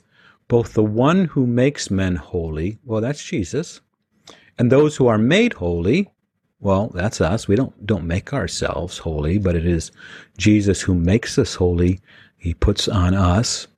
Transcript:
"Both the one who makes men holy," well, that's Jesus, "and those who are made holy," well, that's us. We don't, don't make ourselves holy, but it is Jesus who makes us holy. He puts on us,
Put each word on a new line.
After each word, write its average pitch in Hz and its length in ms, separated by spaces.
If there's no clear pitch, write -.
"Both 117 260
the 110 100
one 135 420
who 139 220
makes 123 420
men 95 260
holy," 82 720
well, 107 160
that's 135 240
Jesus, 139 560
"and 123 120
those 147 260
who 127 100
are 110 100
made 180 360
holy," 90 580
well, 98 340
that's 90 260
us. 92 280
We 101 80
don't, 120 300
don't 95 200
make 85 260
ourselves - 680
holy, 80 400
but 92 160
it 82 100
is 85 260
Jesus 101 440
who 95 120
makes 90 460
us - 160
holy. 90 440
He 85 160
puts - 340
on 92 280
us, 95 520